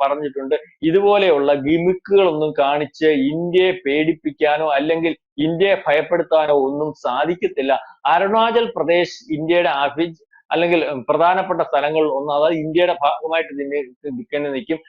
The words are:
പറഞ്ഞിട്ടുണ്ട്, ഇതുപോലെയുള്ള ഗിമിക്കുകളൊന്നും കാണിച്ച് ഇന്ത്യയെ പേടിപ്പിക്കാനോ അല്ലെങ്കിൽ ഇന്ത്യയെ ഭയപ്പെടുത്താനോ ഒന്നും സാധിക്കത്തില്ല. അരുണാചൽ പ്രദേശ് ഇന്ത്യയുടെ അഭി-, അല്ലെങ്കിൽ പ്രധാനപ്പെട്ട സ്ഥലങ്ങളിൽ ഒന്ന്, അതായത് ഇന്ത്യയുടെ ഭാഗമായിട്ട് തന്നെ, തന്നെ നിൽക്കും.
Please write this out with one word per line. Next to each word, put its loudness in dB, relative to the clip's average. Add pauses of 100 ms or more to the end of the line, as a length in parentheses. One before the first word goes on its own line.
പറഞ്ഞിട്ടുണ്ട്, -2 (260)
ഇതുപോലെയുള്ള 2
ഗിമിക്കുകളൊന്നും 0
കാണിച്ച് 0
ഇന്ത്യയെ 2 (120)
പേടിപ്പിക്കാനോ 0
അല്ലെങ്കിൽ 0 (220)
ഇന്ത്യയെ 2
ഭയപ്പെടുത്താനോ 0
ഒന്നും 0
സാധിക്കത്തില്ല. -2 (320)
അരുണാചൽ 2 (100)
പ്രദേശ് 0 (160)
ഇന്ത്യയുടെ 0
അഭി-, -2 (380)
അല്ലെങ്കിൽ 2 (280)
പ്രധാനപ്പെട്ട 2
സ്ഥലങ്ങളിൽ 0
ഒന്ന്, -4
അതായത് 2
ഇന്ത്യയുടെ 0
ഭാഗമായിട്ട് -2
തന്നെ, -6 (540)
തന്നെ -4
നിൽക്കും. -6